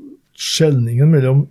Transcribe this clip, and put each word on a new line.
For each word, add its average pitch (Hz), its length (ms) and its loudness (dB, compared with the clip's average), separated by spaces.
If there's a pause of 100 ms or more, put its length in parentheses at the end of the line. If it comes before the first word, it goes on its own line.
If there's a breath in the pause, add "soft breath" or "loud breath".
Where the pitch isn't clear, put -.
(360)
skjelningen 139 760 0
mellom 139 400 0